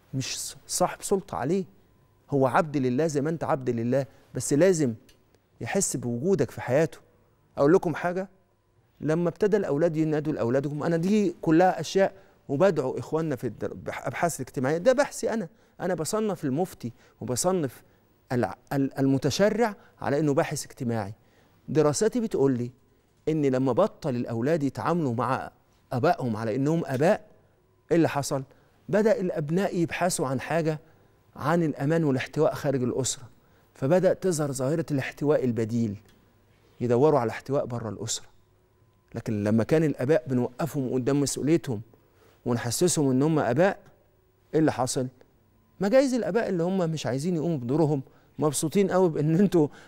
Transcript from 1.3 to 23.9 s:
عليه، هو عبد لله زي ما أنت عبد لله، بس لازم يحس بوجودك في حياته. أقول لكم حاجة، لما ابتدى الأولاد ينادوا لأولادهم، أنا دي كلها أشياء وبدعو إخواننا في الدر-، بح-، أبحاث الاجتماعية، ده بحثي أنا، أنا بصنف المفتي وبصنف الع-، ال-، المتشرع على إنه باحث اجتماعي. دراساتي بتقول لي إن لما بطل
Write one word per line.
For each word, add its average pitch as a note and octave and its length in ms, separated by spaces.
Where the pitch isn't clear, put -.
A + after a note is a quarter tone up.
عليه، D#3+ 280
هو C3+ 160
عبد D3 300
لله C3 300
زي D3 140
ما D3 100
أنت E3 140
عبد C3 260
لله، A#2+ 360
بس - 180
لازم D#3 420
يحس F3+ 360
بوجودك B2+ 540
في - 100
حياته. D3+ 380
أقول C#3+ 140
لكم F3+ 220
حاجة، F3+ 340
لما E3+ 280
ابتدى G3+ 280
الأولاد E3 400
ينادوا D#3 360
لأولادهم، C#3 500
أنا E3+ 140
دي F#3+ 460
كلها E3+ 380
أشياء F#3+ 340
وبدعو C#3+ 500
إخواننا D#3 380
في B2+ 100
الدر-، G#2 280
بح-، - 320
أبحاث - 340
الاجتماعية، C#3 380
ده G3+ 140
بحثي B3+ 380
أنا، A3 180
أنا F3+ 140
بصنف F#3+ 500
المفتي C#3 480
وبصنف C#3 640
الع-، A#2+ 220
ال-، C#3 260
المتشرع G3 800
على C#3 180
إنه D3 160
باحث D3 300
اجتماعي. A2+ 500
دراساتي D#3 520
بتقول C#3 380
لي A#2+ 120
إن D#3 180
لما C3 260
بطل D3+ 440